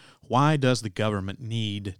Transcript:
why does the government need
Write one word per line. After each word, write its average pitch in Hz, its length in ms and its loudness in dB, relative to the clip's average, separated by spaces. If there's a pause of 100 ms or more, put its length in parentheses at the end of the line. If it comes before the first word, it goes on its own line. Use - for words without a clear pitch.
(220)
why 143 360 4
does 127 240 2
the 110 80 -4
government 101 500 -2
need 104 600 -4